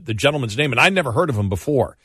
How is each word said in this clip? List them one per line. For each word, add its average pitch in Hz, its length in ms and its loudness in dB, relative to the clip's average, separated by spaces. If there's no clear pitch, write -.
the 113 120 -6
gentleman's 127 420 -2
name, 143 140 0
and 117 80 0
I 170 100 6
never 175 220 0
heard 156 180 0
of 113 80 -2
him 101 120 0
before, 113 560 0